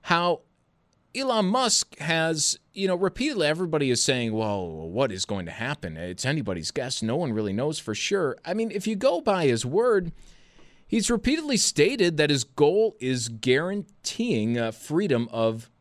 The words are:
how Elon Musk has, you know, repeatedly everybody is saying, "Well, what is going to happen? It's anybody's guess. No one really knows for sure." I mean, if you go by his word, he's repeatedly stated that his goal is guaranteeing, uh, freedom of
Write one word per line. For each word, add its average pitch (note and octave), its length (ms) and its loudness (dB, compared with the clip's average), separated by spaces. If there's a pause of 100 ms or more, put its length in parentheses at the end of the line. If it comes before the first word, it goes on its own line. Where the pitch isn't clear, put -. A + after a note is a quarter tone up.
how F3 400 0 (720)
Elon A#3+ 300 2
Musk A3+ 540 0
has, D#3+ 600 0 (140)
you F#3+ 160 -2
know, F#3 60 2
repeatedly F#3+ 520 0
everybody D#3 420 0
is A#2+ 140 2
saying, A#2+ 300 0
"Well, G#2 340 -2
what E2+ 460 -4
is F#2 120 -6
going F#2+ 200 -6
to D#2+ 80 -10
happen? A2+ 420 -8
It's F2+ 300 -10
anybody's G#2+ 460 -2
guess. B2+ 300 -6
No A2+ 140 -2
one D#3+ 160 -2
really G#2 220 -2
knows C#3 260 -2
for G#2+ 160 -6
sure." E3+ 400 -2 (100)
I F3 80 -4
mean, A3+ 160 -2
if G3 160 -6
you G#3+ 120 -2
go C#4+ 240 2
by F#3+ 240 2
his A#2+ 200 2
word, F#3+ 460 2 (760)
he's G#3+ 240 0
repeatedly C#4 480 0
stated E3+ 600 2
that D3+ 120 4
his C3+ 140 2
goal F#3 560 2
is B2 300 -2
guaranteeing, C3 1300 0
uh, A2+ 140 -2
freedom C#3+ 600 0
of A2+ 500 -2